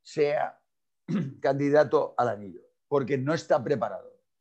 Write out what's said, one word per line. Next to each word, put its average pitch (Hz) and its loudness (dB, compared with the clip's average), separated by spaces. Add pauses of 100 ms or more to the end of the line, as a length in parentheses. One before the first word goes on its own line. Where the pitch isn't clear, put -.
sea 147 -2 (480)
<clears throat> 156 -4
candidato 143 2
al 120 2
anillo, 101 -8 (260)
porque 139 0
no 135 -2
está 160 0
preparado. 107 -4 (320)